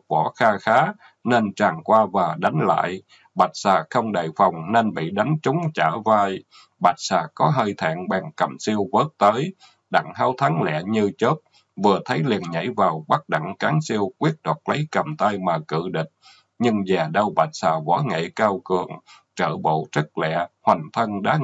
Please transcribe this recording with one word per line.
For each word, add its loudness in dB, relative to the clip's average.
võ 0
kha 4
khá 2
nên 2
tràn 0
qua 4
và 0
đánh 0
lại. 0
Bạch 2
Xà 2
không 0
đề -2
phòng 0
nên 2
bị -4
đánh 0
trúng 0
chả 2
vai. 2
Bạch 2
Xà -2
có 2
hơi 0
thẹn -4
bèn -2
cầm -2
siêu -2
vớt 4
tới. 2
Đặng 0
Háo 0
Thắng 0
lẹ -2
như 2
chớp, 2
vừa 4
thấy -2
liền 0
nhảy -4
vào 0
bắt 0
Đặng -4
Cán 0
Siêu -2
quyết 0
đoạt -2
lấy -2
cầm -4
tay 0
mà 0
cự -2
địch. -4
Nhưng 0
già 0
đâu 0
Bạch 2
Xà 0
võ 2
nghệ -2
cao 0
cường, -2
trở -2
bộ -2
rất -4
lẹ, -2
hoành 2
thân -4
đá 0